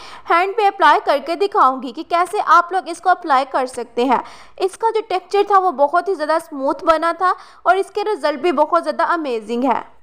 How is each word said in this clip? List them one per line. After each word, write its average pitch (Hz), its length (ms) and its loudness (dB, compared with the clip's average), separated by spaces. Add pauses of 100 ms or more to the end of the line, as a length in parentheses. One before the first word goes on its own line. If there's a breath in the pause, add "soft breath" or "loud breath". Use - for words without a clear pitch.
(280 loud breath)
हैंड 381 300 0
पे 415 80 2
अप्लाई 359 360 4
करके 330 360 -2
दिखाऊँगी 269 540 2
कि 302 140 -10
कैसे 359 340 -2
आप 339 340 4
लोग 359 160 -2
इसको 339 200 -4
अप्लाई 320 380 2
कर 247 200 -2
सकते 240 380 -4
हैं। 240 180 2 (380 loud breath)
इसका 392 300 -2
जो 440 120 -2
टेक्सचर 403 420 -2
था 403 140 4
वो 370 140 0
बहुत 285 340 0
ही 392 80 -2
ज़्यादा 302 240 -2
स्मूथ 294 460 -6
बना 330 300 0
था 359 200 0 (300 loud breath)
और 370 120 4
इसके 392 280 -4
रिजल्ट 302 360 -4
भी 349 120 2
बहुत 302 300 0
ज़्यादा 294 220 -4
अमेजिंग 240 600 -4
है। 240 180 0 (200)